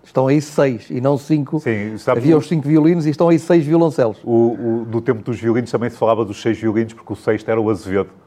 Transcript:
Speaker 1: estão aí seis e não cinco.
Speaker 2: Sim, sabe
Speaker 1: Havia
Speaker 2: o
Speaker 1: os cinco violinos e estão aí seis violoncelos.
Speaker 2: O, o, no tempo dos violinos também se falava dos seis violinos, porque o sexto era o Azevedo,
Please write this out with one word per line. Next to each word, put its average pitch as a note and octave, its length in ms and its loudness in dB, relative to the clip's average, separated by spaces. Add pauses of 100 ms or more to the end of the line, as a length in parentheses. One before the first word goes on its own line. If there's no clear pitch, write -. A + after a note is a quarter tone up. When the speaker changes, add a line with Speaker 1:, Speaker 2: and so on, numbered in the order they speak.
Speaker 1:
estão C3 240 0
aí D3 120 4
seis C#3 520 -2
e C3 100 -4
não C#3 160 2
cinco. D3+ 420 -2
Speaker 2:
Sim, G#2+ 380 -4
sabe B2 220 -2
Speaker 1:
Havia D#3 160 4
Speaker 2:
o D3+ 40 4
Speaker 1:
os - 80 -4
cinco C#3+ 200 -2
violinos D#3 400 2
e - 20 0
estão E3+ 180 0
aí E3 120 4
seis E3+ 260 2
violoncelos. D3 580 0
Speaker 2:
O, A#2 60 -8
o, A#2 580 0
no A2+ 140 -4
tempo A2+ 220 -4
dos A#2 160 -6
violinos A#2 320 -2
também A#2 180 -2
se - 80 -12
falava A2 260 0
dos G2+ 160 -8
seis A2 200 -2
violinos, A2+ 340 -2
porque - 180 -16
o G#2 40 -6
sexto G#2+ 340 -4
era A2+ 100 0
o A2 120 0
Azevedo, F#2+ 400 -4 (160)